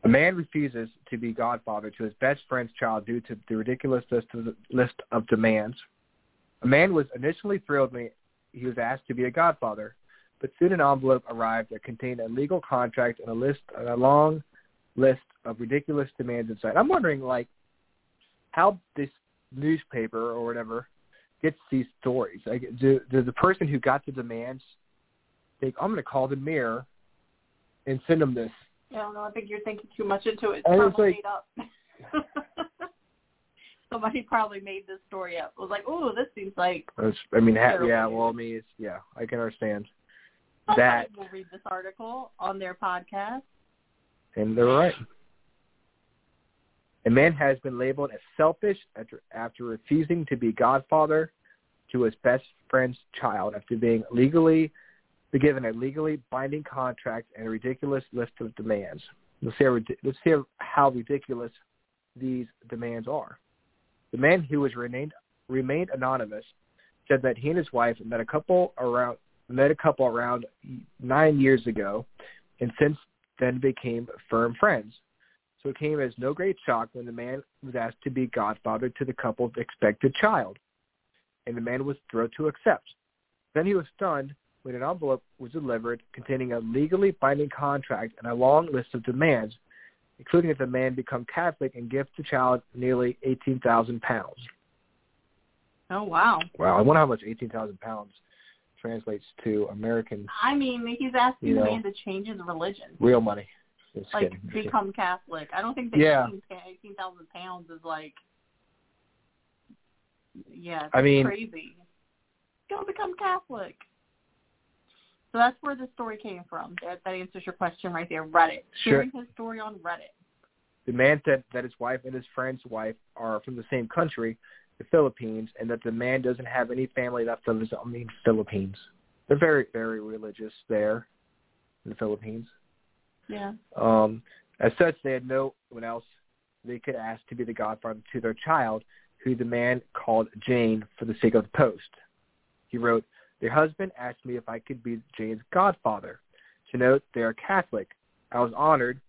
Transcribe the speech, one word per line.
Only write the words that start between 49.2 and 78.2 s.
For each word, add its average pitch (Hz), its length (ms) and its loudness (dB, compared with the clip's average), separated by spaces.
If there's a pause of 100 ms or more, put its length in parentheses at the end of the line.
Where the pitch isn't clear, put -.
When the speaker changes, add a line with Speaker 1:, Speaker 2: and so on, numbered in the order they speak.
Speaker 1:
after 113 300 -10
refusing 151 640 -2
to 143 80 -2
be 117 160 0
godfather 151 800 2 (600)
to 123 120 2
his 113 100 2 (100)
best 127 200 4 (260)
friend's 127 280 2 (220)
child 104 360 -2
after 110 220 -6
being 113 340 4
legally, 160 600 4 (600)
be 139 80 2
given 131 260 2
a 113 60 -2
legally 139 480 -4 (100)
binding 139 340 -6
contract 123 720 -6
and 110 120 -10
a - 20 -6
ridiculous 131 540 -4 (100)
list 120 280 -6
of 113 140 -10
demands. 101 460 -4 (400)
Let's 120 160 -6
see 143 60 6
how 131 80 6
rid-, 117 320 -2
let's 135 200 -4
see 165 100 6 (240)
how - 320 2
ridiculous 120 600 -6 (640)
these 127 300 -6 (240)
demands 117 380 -8
are. 135 320 -8 (720)
The - 60 -8
man 160 260 6
who 143 160 -2
was 135 160 0
renamed, 123 380 -8 (340)
remained 135 460 -2
anonymous 127 520 -4 (600)
said 135 160 4
that 127 140 0
he 123 120 -4
and 170 80 0
his 165 140 -4
wife 117 340 2
met 113 140 -4
a 113 60 -4
couple - 520 0
around, 123 400 0 (300)
met 135 240 4
a 156 40 2
couple 143 300 2
around 120 400 -2 (560)
nine 143 380 4
years 135 260 6
ago, 104 400 -4 (540)
and 120 180 -4
since 151 200 2 (420)
then 127 180 0
became 123 500 -2 (220)
firm 117 300 2
friends. 123 340 2 (680)
So 139 80 -4
it 135 80 -8
came 151 220 -2
as 127 180 -2
no 127 160 -4
great 180 220 -2 (100)
shock 117 280 0
when 123 120 -12
the 120 60 -12
man 123 320 -10 (220)
was 127 100 -10
asked 117 300 -6
to 143 40 -4
be 127 180 -2